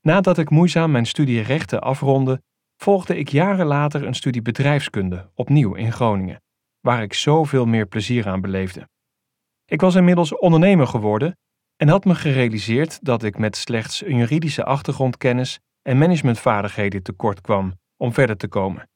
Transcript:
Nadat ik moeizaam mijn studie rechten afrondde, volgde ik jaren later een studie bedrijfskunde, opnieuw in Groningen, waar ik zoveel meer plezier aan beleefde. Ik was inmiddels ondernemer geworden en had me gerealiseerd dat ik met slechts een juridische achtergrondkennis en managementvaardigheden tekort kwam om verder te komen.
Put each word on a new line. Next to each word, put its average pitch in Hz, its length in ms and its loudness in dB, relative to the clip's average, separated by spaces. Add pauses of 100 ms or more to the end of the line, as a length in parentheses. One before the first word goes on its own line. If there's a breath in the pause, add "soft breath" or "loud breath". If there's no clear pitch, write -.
Nadat 180 380 2
ik 147 120 -2
moeizaam 165 400 4
mijn 120 160 2
studie 123 340 0
rechten 127 400 -4
afrondde, 135 600 0 (340)
volgde 190 400 0
ik 143 120 -6
jaren 185 380 2
later 147 400 -2
een 127 80 -6
studie 123 280 -4
bedrijfskunde, 113 920 -2
opnieuw 127 400 2
in 113 180 -4
Groningen, 98 500 -2 (380)
waar 120 220 0
ik 104 120 -10
zoveel 147 520 0
meer 113 200 0
plezier 110 420 -4
aan 95 120 -4
beleefde. 95 480 -6 (760)
Ik 156 160 -4
was 185 140 4
inmiddels 175 440 4
ondernemer 170 480 6
geworden 110 500 -2 (400)
en 147 120 2
had 190 160 4
me 185 100 4
gerealiseerd 123 920 -2
dat 120 180 0
ik 104 160 -6
met 107 180 -2
slechts - 480 -8
een 156 120 -2
juridische 143 480 -2
achtergrondkennis 127 960 -2 (240)
en 131 160 2
managementvaardigheden 113 1040 0
tekort 98 380 -4
kwam 95 320 -2 (240)
om 123 160 -4
verder 113 240 0
te 98 120 -10
komen. 95 480 -6